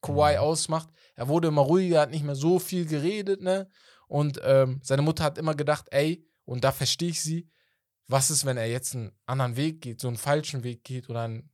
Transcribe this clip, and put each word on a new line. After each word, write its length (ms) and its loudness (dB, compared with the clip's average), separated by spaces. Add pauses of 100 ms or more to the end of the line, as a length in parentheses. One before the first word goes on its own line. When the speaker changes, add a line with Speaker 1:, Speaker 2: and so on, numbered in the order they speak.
Speaker 1:
Kawhi 340 4
Speaker 2:
Mhm. 40 0
Speaker 1:
ausmacht. 500 0 (280)
Er 100 -6
wurde 220 2
immer 140 4
ruhiger, 400 4
hat 80 2
nicht 120 -4
mehr 140 -4
so 240 4
viel 260 -4
geredet, 560 -2
ne? 260 -2 (380)
Und, 380 -2
ähm, 400 4
seine 180 2
Mutter 220 2
hat 120 0
immer 200 -2
gedacht, 340 -2
ey, 340 0 (200)
und 180 -6
da 80 4
verstehe 380 -2
ich 140 -4
sie, 280 -6 (560)
was 240 2
ist, 140 0
wenn 120 0
er 100 -2
jetzt 280 -4
einen 160 -8 (160)
anderen 300 -2
Weg 240 -2
geht, 200 -12
so 60 -6
einen 100 -4
falschen 460 -2
Weg 220 -10
geht 260 -12
oder 120 -6
einen 320 -10